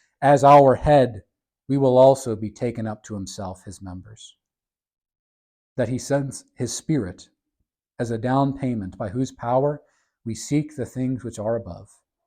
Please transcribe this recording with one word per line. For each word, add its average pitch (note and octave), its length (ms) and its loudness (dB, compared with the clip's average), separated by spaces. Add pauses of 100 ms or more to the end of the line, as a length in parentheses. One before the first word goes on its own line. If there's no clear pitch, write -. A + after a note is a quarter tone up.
(220)
as C#3 220 4
our C#3 320 8
head, B2 480 2 (440)
we C3+ 100 -2
will C3 200 4
also C3 380 6
be G#2 160 -10
taken A#2 340 -8
up G#2+ 180 -10
to A2 120 -12
himself, F#2+ 480 -12
his G2 180 -18
members. F#2+ 540 -18 (1400)
That A#2+ 120 -2
he B2+ 80 -4
sends C#3 560 -6
his A#2 240 -8
Spirit A#2 520 -6 (680)
as A#2+ 140 -6
a A2+ 80 -6
down C3+ 360 0
payment A#2 440 -6
by A2+ 100 -6
whose B2+ 220 -6
power C3+ 500 -2 (440)
we A2+ 100 -8
seek D3 400 -4
the A#2+ 100 -8
things B2+ 380 -6
which A#2 160 -12
are A2 160 -4
above, G2+ 340 -12 (380)